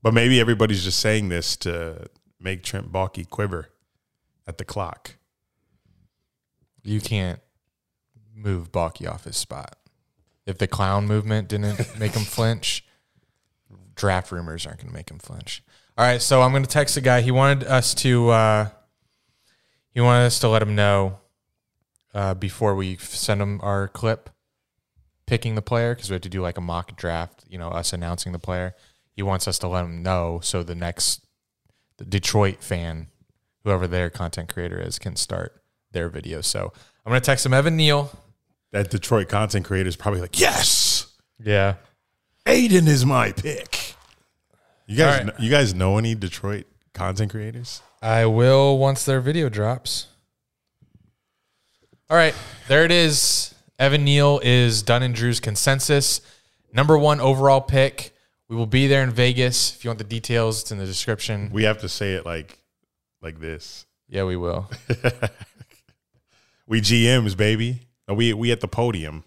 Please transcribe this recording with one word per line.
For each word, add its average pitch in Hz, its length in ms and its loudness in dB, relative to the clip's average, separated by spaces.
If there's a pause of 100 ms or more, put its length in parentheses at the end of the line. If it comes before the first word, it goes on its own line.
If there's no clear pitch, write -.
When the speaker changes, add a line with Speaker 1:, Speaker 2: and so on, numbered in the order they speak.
Speaker 1:
But 113 100 2
maybe 120 260 6
everybody's 107 460 2
just 95 160 -2
saying 107 300 0
this 85 280 -4
to 85 500 -8 (300)
make 92 240 -8
Trent 92 300 -10
Baalke 95 380 -4
quiver 92 400 -6 (760)
at 87 120 -14
the - 60 -10
clock. - 520 -10 (1700)
Speaker 2:
You 104 180 -4
can't 92 400 -4 (920)
move 98 360 -6
Baalke 85 400 -4
off 80 140 -14
his - 140 -10
spot. - 380 -12 (720)
If 95 120 -8
the 101 80 -2
clown 101 400 -2
movement 107 420 -2
didn't 104 500 -6
<laughs> - 0 -
make 107 140 -4
him 107 120 -2
flinch, - 600 -4 (1080)
draft 92 360 0
rumors 85 360 -10
aren't 78 140 -14
gonna - 120 -16
make 78 180 -14
him 73 80 -18
flinch. - 440 -14 (340)
All 117 80 4
right, 123 160 4
so 131 220 6
I'm 127 100 6
gonna 135 140 2
text 139 300 0
the 139 40 -2
guy. 127 220 4
He 123 80 2
wanted 135 360 4
us 127 300 2
to, 120 320 4
uh, 110 400 4 (1200)
he 123 120 -4
wanted 123 240 6
us 120 140 0
to 117 80 2
let 110 140 4
him 104 120 -2
know, 98 440 2 (960)
uh, 98 200 -2
before 98 400 -2
we 95 200 -4
f-, - 140 -18
send - 320 -4
him 101 220 -4
our 98 260 -4
clip - 400 -4 (1000)
picking 113 280 -2
the 107 80 -2
player, 117 320 -2
'cause 104 160 -12
we 95 40 -4
have 90 80 -6
to 92 60 -12
do, 92 140 -6
like, 87 160 -6
a - 20 -8
mock 87 360 -8
draft, 82 520 -8
you 90 100 -18
know, 85 120 -10
us 85 240 -6
announcing 87 380 -8
the 87 60 -8
player. 90 360 -6 (380)
He 101 100 -10
wants 95 260 -2
us 90 120 -4
to 90 80 -6
let 90 160 -2
him 85 180 -10
know 85 400 -2
so 90 200 -4
the 85 120 -10
next - 500 -6 (720)
Detroit 95 680 -2
fan, 82 440 -8 (560)
whoever 92 260 0
their 87 220 -2
content 87 420 -10
creator 87 280 -8
is, 87 180 -8
can 90 180 -10
start - 460 -8 (300)
their 85 160 -4
video. 80 340 -10
So - 300 -6 (340)
I'm 113 40 -6
gonna 123 100 2
text 135 260 0
him, 131 80 2
Evan 156 220 2
Neal. 147 340 2 (600)
Speaker 1:
That 101 180 -2
Detroit 101 380 0
content 104 360 0
creator 95 240 -2
is 87 60 -6
probably 101 260 -4
like, 90 200 -6
"Yes! - 680 2 (320)
Speaker 2:
Yeah. 98 380 2 (680)
Speaker 1:
Aiden 214 440 6
is 131 180 4
my 123 240 2
pick." - 640 -8 (920)
You 104 100 -6
guys, 143 240 4
Speaker 2:
All 104 60 -4
right. 104 100 -6
Speaker 1:
kn-, 117 80 -4
you 110 60 0
guys 135 240 4
know 95 220 2
any 113 200 0
Detroit 98 500 -8 (260)
content 95 380 -4
creators? 110 520 -12 (200)
Speaker 2:
I 113 240 4
will 135 500 6
once 135 280 0
their 135 160 0
video 147 280 -2
drops. 110 600 -4 (2000)
All 156 60 4
right, 160 180 4 (340)
there 147 160 6
it 165 80 2
is. 165 600 2 (240)
Evan 139 260 4
Neal 143 380 4
is 120 400 4
Dunn 120 200 2
and 123 120 -2
Drew's 117 260 -2
consensus. 135 800 0 (520)
Number 147 260 4
one 147 220 4
overall 135 400 4
pick. 135 520 0 (360)
We 113 80 -6
will 117 100 0
be 131 220 4
there 135 140 4
in 127 80 0
Vegas. 123 640 0
If - 100 -20
you 120 40 -6
want 113 100 -6
the 110 60 -8
details, 113 580 -2
it's - 80 -10
in 104 80 -8
the 98 80 -6
description. 104 680 -6
Speaker 1:
We 110 120 2
have 107 140 2
to 92 100 -10
say 98 260 -6
it 82 120 -8
like, 82 320 -10 (640)
like 80 180 -14
this. 80 460 -14 (220)
Speaker 2:
Yeah, 98 160 -4
we 92 120 -4
will. 87 320 -6 (200)
Speaker 1:
<laughs> 123 200 -2 (1600)
We 113 140 2
G 113 240 4 (160)
Ms, 104 140 0
baby. 110 460 0 (280)
Uh, 101 60 -2
we, 117 180 2
we 117 180 0
at 117 120 0
the - 60 -6
podium. 82 580 -4